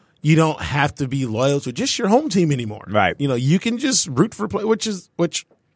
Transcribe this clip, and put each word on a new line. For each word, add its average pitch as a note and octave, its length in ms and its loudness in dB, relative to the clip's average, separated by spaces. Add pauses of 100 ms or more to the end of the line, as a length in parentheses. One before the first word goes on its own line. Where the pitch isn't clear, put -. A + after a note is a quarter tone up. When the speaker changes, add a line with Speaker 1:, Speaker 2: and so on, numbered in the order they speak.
(220)
Speaker 1:
you D#3 140 4
don't D#3+ 240 2
have C#3+ 360 -2
to C#3 120 -4
be C3 180 -4
loyal C3+ 340 0
to B2+ 120 -8
just G3 260 -4
your A#3 100 0
home C4+ 200 4
team F3 240 2
anymore. A2 360 -6
Speaker 2:
Right. F#2+ 300 2
Speaker 1:
You C#3 100 0
know, C3 60 0
you C3+ 240 2
can A#3 200 -2
just C4+ 300 0
root A3 260 2
for G#3 140 -6
play, G3 160 -4
which A3 220 0
is, G3 300 -8
which E3+ 300 -2 (300)